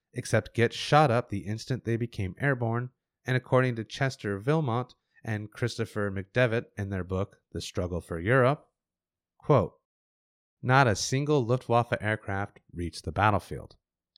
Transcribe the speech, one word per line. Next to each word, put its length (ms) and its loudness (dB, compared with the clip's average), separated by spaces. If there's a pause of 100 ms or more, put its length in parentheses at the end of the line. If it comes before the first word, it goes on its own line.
(120)
except 420 -2
get 180 2
shot 380 4
up 200 0
the 100 -4
instant 440 -6
they 120 0
became 440 -6
airborne, 500 -2 (360)
and 100 2
according 380 2
to 80 -6
Chester 560 -4
Vilmont 560 -2 (300)
and 260 -6
Christopher 600 -4
McDevitt 540 0 (120)
in 120 -6
their 120 -4
book, 360 -4 (120)
The 100 -8
Struggle 400 -6
for 200 -8
Europe, 480 2 (680)
quote, 380 2 (880)
"Not 240 6
a 80 4
single 500 0
Luftwaffe 560 0
aircraft 600 -4 (120)
reached 320 -8
the 60 -8
battlefield," 640 0 (420)